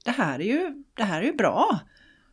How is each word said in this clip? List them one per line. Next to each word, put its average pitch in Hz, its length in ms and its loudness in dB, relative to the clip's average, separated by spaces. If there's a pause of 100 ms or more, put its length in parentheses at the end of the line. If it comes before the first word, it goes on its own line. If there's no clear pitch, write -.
det 240 60 -2
här 170 300 0
är 160 40 -2
ju, 285 400 -2 (120)
det 226 80 -2
här 170 180 0
är 226 40 0
ju 320 60 0
bra. 226 460 2 (540)